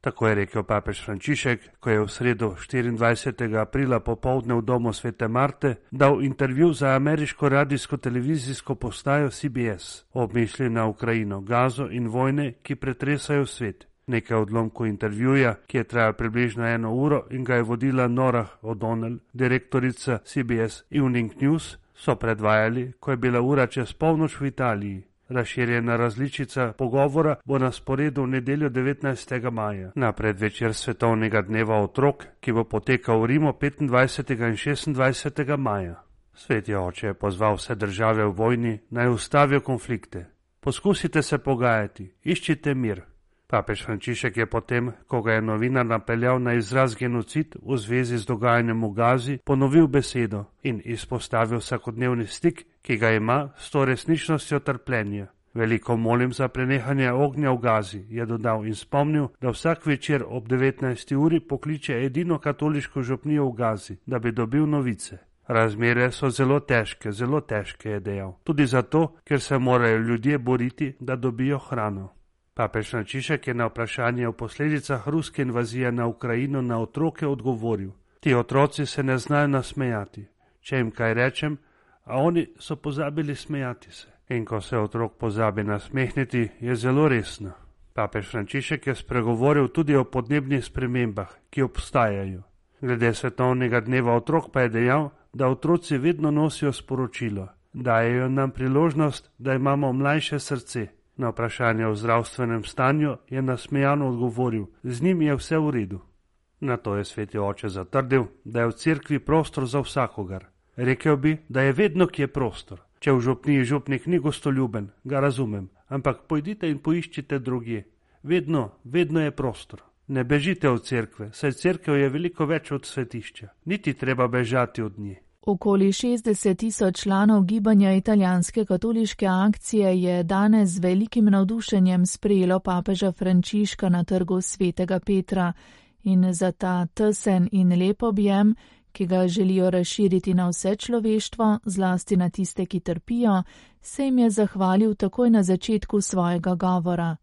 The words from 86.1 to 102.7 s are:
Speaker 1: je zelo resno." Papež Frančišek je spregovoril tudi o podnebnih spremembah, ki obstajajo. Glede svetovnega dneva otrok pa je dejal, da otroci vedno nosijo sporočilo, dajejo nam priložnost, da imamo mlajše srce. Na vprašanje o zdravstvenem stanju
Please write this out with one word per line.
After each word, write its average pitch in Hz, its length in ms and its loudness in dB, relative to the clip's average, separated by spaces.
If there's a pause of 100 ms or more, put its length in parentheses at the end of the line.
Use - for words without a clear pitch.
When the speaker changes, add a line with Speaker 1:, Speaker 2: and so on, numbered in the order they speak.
Speaker 1:
je 120 160 -2
zelo 131 320 2
resno." 107 420 -2 (420)
Papež 107 380 -6
Frančišek 127 560 -6
je 131 80 -2
spregovoril 123 760 2
tudi 147 280 2
o 131 80 4
podnebnih 131 600 -2
spremembah, 120 680 -4 (200)
ki 139 120 -2
obstajajo. 101 800 -2 (380)
Glede 120 340 2
svetovnega 127 680 0
dneva 120 360 2
otrok 151 360 0
pa 135 80 0
je 123 80 2
dejal, 127 420 2 (220)
da 127 160 0
otroci 151 500 0
vedno 151 320 0
nosijo 151 420 0
sporočilo, 117 760 -6 (240)
dajejo 120 560 0
nam 135 220 0
priložnost, 143 880 0
da 131 160 -2
imamo 139 380 0
mlajše 143 460 0
srce. 123 480 -6 (300)
Na 123 120 -4
vprašanje 113 580 -2
o 107 80 0
zdravstvenem 117 720 -2
stanju 143 520 0 (140)